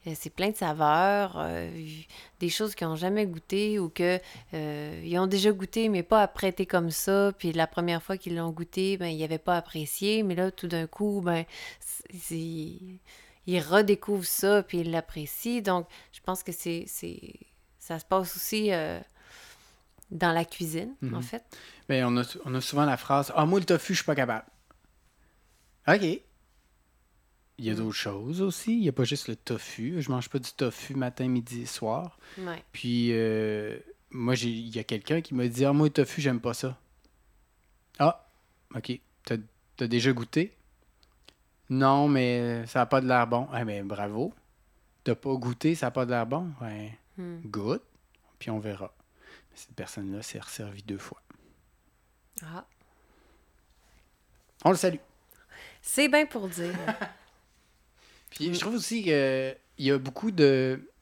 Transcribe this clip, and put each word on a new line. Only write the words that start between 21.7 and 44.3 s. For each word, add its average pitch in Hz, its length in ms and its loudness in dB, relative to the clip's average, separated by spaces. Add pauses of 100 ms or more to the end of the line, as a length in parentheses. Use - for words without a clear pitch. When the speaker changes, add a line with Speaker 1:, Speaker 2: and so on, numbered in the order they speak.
Speaker 2:
Ben, 131 160 2
on 120 160 2
a, 120 240 -6
on 127 100 -4
a 131 60 0
souvent 143 240 2
la 135 120 2
phrase, « 139 400 0
Ah, 156 100 4
moi, 190 140 4
le 170 60 -4
tofu, 175 280 2
je - 40 2
suis - 80 -4
pas 151 100 2
capable. » 117 280 0 (1400)
OK. 196 140 8
Il - 1600 -10
y 110 60 0
a 110 40 0
Speaker 1:
Mm. - 20 -2
Speaker 2:
d'autres 110 200 -4
choses 113 460 -6
aussi. 196 340 0
Il 226 80 2
y 156 40 6
a 135 40 4
pas 127 120 2
juste 143 240 -2
le 113 80 -6
tofu. 127 680 -6
Je 127 80 -4
mange 127 180 -2
pas 143 100 -4
du 123 120 -6
tofu - 440 -4
matin, 127 340 -2
midi 120 340 -2
et 117 40 -10
soir. 143 520 -4 (200)
Speaker 1:
Ouais. 175 240 -10 (100)
Speaker 2:
Puis, 120 400 0
euh, 110 640 0 (320)
moi, 123 240 0
j'ai, 117 140 0
il 113 260 -6
y 113 40 -4
a 110 60 -6
quelqu'un 147 360 -2
qui 139 140 -8
m'a 123 120 2
dit, « 120 200 2
Ah, 139 60 4
moi, 151 140 6
le 143 60 2
tofu, 147 280 2
j'aime 127 200 0
pas 120 140 -2
ça. » 131 220 -6 (1200)
Ah, 156 280 2 (480)
OK. 120 240 -6 (260)
T'as, 117 120 -2 (400)
t'as 123 100 -2
déjà 120 260 2
goûté ? 139 440 -2 (1120)
Non, 135 400 6
mais 120 580 2
ça 131 140 0
a 120 60 4
pas 135 140 4
de 127 60 -2
l'air 123 220 6
bon. 120 240 0
Ah, 120 120 -4
mais 104 180 -6
bravo. 104 520 -4 (680)